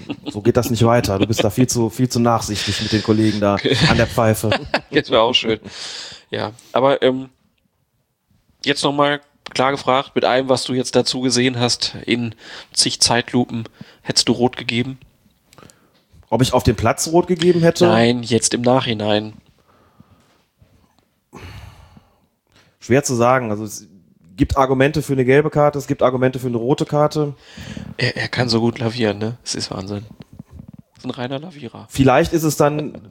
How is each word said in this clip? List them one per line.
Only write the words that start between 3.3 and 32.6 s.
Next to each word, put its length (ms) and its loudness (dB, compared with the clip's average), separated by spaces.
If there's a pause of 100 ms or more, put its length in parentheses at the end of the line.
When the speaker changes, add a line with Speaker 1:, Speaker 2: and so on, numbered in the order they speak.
Speaker 1:
da 140 2
Speaker 2:
Okay. 200 0 (140)
Speaker 1:
an 80 2
der 100 2
Pfeife." 420 0
Speaker 2:
<laughs> 420 -4
Das 180 0
wär 120 4
auch 120 2
schön. 260 0 (720)
Ja, 220 -6 (180)
aber, 300 2
ähm, 260 0 (1400)
jetzt 220 -2
noch 80 0
mal 260 0 (340)
klar 180 2
gefragt, 440 -2
mit 80 0
allem, 240 2
was 160 0
du 100 -6
jetzt 220 -2
dazu 240 0
gesehen 400 0
hast, 460 -2
in 280 -2 (380)
zig 300 -2
Zeitlupen, 640 0 (380)
hättest 260 0
du 20 4
rot 240 0
gegeben? 420 -6 (1300)
Speaker 1:
Ob 120 2
ich 100 2
auf 80 2
dem 140 2
Platz 320 0
rot 180 2
gegeben 360 2
hätte? 260 4
Speaker 2:
Nein, 340 2
jetzt 320 0
im 80 0
Nachhinein. 720 0 (3500)
Speaker 1:
Schwer 240 2
zu 120 -4
sagen. 340 2
Also 140 -4
es 240 -14 (480)
gibt 200 -2
Argumente 460 2
für 120 -4
eine 120 0
gelbe 240 4
Karte, 300 2
es 80 -8
gibt 160 -2
Argumente 340 2
für 80 -8
eine 120 -2
rote 280 -2
Karte. 480 0 (640)
Speaker 2:
Er, 180 -2
er 120 -4
kann 200 -2
so 140 0
gut 160 0
lavieren, 400 -2
ne? 260 -6
Das 120 -10
ist 160 -10
Wahnsinn. 340 -10 (880)
Das 60 -20
ist 60 -16
ein 40 -8
reiner 300 -8
Lavierer. 500 -18
Speaker 1:
Vielleicht 440 4
ist 100 0
es 140 0
dann 540 0